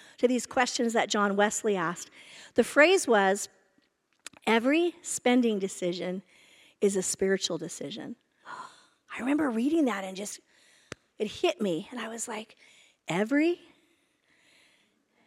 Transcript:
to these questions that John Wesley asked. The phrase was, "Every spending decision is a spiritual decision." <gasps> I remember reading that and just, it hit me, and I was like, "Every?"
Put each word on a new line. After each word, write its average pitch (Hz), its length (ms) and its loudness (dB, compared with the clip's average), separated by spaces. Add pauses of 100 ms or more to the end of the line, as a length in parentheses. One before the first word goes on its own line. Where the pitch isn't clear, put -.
(180)
to 247 100 2
these 247 180 0
questions 240 460 0
that 214 180 2
John 202 240 2
Wesley 208 420 2
asked. 175 340 -4 (440)
The 240 100 4
phrase 339 440 4
was, 202 400 2 (1000)
"Every 269 560 2
spending 240 560 2
decision 180 640 -6 (580)
is 196 160 2
a 185 60 0
spiritual 190 560 -2
decision." 175 580 -10 (300)
<gasps> - 0 - (680)
I - 60 -12
remember 285 300 0
reading 277 360 2
that 196 180 -4
and 190 120 -10
just, 202 240 -10 (800)
it 214 80 -2
hit - 340 0
me, 190 300 -2
and 247 100 -10
I 220 80 -8
was 226 200 -10
like, 220 280 -12 (520)
"Every?" 277 520 2 (1700)